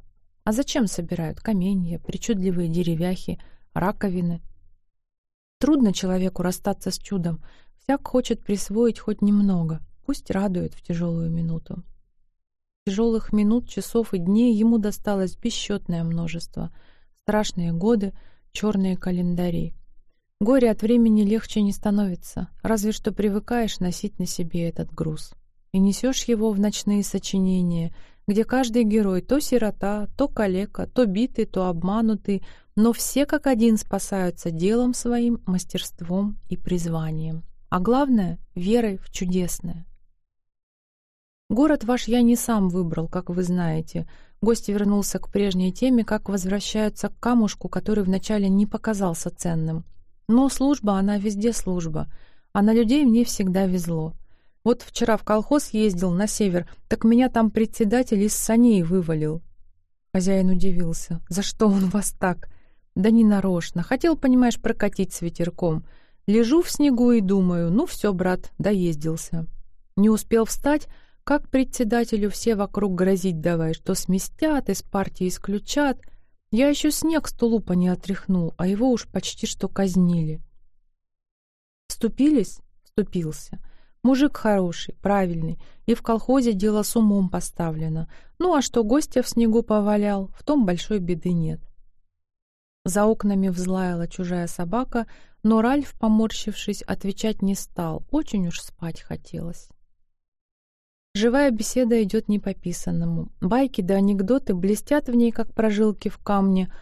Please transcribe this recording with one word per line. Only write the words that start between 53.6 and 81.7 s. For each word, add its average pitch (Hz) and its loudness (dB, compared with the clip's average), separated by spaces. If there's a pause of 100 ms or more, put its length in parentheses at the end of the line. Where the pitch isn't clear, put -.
везло. 165 -2 (500)
Вот 247 2
вчера 233 -2
в - -6
колхоз 214 0
ездил 190 0
на 180 0
север, 180 0 (220)
так - -2
меня 240 6
там 226 2
председатель 220 2
из 214 0
саней 226 4
вывалил. 160 0 (680)
Хозяин 185 4
удивился. 175 4
"За 185 -2
что - 0
он 196 4
вас 196 -2
так?" - -2 (460)
"Да 208 4
не 226 8
нарочно. 185 2
Хотел, 302 0
понимаешь, 254 4
прокатить 202 -2
с - -10
ветерком. 165 -4 (400)
Лежу 233 4
в - -8
снегу 247 4
и 233 4
думаю: 180 2
ну 262 2
всё, 208 -2
брат, 180 -2
доездился". 165 -2 (520)
Не 208 6
успел 220 2
встать, 294 0 (380)
как 294 0
председателю 233 0
все 226 0
вокруг 202 -2
грозить 180 0
давай, 165 0
что - -4
сместят, 269 0
из 190 -4
партии - -4
исключат. 208 -2 (520)
Я 262 4
ещё 294 2
снег 311 0
с - -8
тулупа 226 0
не 180 2
отряхнул, 180 -2
а 180 0
его 214 2
уж - -2
почти - -6
что - -6
казнили. 175 2 (1500)